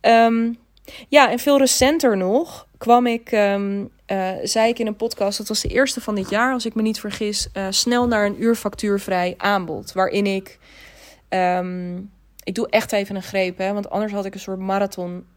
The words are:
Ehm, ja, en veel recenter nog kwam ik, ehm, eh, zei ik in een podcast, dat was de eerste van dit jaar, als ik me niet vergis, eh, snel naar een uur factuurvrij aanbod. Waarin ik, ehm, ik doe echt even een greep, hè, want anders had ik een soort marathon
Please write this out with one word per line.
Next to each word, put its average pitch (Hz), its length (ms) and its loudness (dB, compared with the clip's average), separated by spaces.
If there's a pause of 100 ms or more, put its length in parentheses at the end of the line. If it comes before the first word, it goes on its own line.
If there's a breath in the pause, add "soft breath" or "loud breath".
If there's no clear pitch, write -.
Ehm, 226 520 4 (560 loud breath)
ja, 277 220 6
en 240 80 -2
veel 285 200 4
recenter 269 580 4
nog 202 500 -2 (120)
kwam 240 280 4
ik, 233 260 -2
ehm, 202 520 0 (220)
eh, 190 240 -2 (120)
zei 220 260 2
ik 233 100 -2
in 226 80 -2
een 214 100 -6
podcast, 208 420 -4
dat 208 100 -10
was 214 120 -4
de - 80 -4
eerste 262 320 0
van 214 140 -6
dit 190 160 -4
jaar, 233 220 0
als 240 140 -4
ik 220 80 -8
me 220 80 -2
niet 220 180 -2
vergis, 208 520 -6
eh, 196 180 -6
snel 240 360 2
naar 214 200 2
een 202 160 -4
uur 226 120 4
factuurvrij 202 840 -2
aanbod. 185 560 -2
Waarin 196 340 2
ik, 190 320 -4 (680 loud breath)
ehm, 180 680 -2 (460)
ik 190 120 -8
doe 233 140 -2
echt - 240 0
even 196 240 -2
een 190 60 -6
greep, 185 360 -2
hè, 190 140 -2
want 202 180 -6
anders 208 220 -2
had 202 120 -4
ik 196 100 -8
een 196 60 -12
soort 190 180 -8
marathon 190 680 -4 (100)